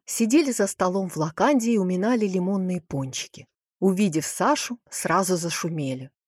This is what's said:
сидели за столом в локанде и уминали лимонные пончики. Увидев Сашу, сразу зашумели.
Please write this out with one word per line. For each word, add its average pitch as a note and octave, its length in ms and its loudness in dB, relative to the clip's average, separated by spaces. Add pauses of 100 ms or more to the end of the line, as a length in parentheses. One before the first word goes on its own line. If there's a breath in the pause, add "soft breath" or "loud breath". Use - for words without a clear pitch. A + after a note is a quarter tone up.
сидели B3+ 480 2
за G3 160 0
столом F#3 400 -2
в - 80 -10
локанде A3+ 560 2
и A3 60 4
уминали G3+ 500 0
лимонные F#3 520 -2
пончики. - 680 -8 (340)
Увидев F3+ 420 2
Сашу, - 540 -2 (100)
сразу F3+ 480 0
зашумели. D#3 760 -6 (160)